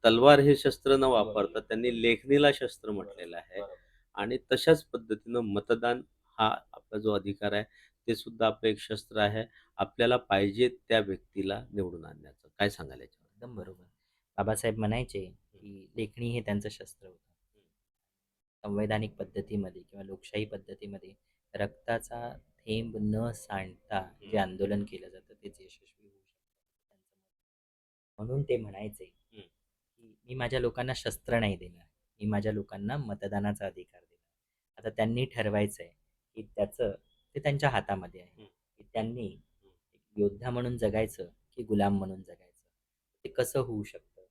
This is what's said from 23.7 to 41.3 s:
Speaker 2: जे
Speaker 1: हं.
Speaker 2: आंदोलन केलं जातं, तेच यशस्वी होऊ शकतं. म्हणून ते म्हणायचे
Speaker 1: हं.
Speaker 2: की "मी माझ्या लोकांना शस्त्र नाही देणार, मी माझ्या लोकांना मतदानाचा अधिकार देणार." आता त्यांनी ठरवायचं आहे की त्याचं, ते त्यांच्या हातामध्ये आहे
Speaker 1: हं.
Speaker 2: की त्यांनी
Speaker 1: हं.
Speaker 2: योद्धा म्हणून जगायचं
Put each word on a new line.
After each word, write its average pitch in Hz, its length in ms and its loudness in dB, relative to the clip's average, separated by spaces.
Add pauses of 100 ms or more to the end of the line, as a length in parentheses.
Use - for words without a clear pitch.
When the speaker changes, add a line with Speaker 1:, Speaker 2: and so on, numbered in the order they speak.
Speaker 2:
जे 104 160 -4
Speaker 1:
हं. 98 60 2
Speaker 2:
आंदोलन 185 420 -2
केलं - 240 -14
जातं, 95 260 -20
तेच - 260 -18
यशस्वी - 480 -20
होऊ 196 180 -20
शकतं. - 680 -20 (1200)
म्हणून 127 260 -4
ते 127 140 2
म्हणायचे 104 480 -8
Speaker 1:
हं. - 360 -20 (580)
Speaker 2:
की 113 260 -20
"मी 123 100 -14
माझ्या 127 260 -2
लोकांना 123 360 -2
शस्त्र 117 420 -2
नाही 101 180 2
देणार, - 300 -18 (340)
मी 104 60 -4
माझ्या 107 260 0
लोकांना 104 440 -6
मतदानाचा 101 720 -4
अधिकार 90 340 -12
देणार." - 320 -20 (480)
आता 110 160 -6
त्यांनी 113 280 0
ठरवायचं 104 580 -2
आहे 85 100 -14 (420)
की 113 80 -12
त्याचं, 101 520 -2 (400)
ते 143 60 -6
त्यांच्या 143 280 0
हातामध्ये 95 520 -4
आहे 98 220 -20
Speaker 1:
हं. 101 60 -20 (300)
Speaker 2:
की 104 140 -20
त्यांनी 113 480 -6 (240)
Speaker 1:
हं. - 40 -20 (480)
Speaker 2:
योद्धा 104 340 0
म्हणून 123 260 -2
जगायचं 107 520 0 (280)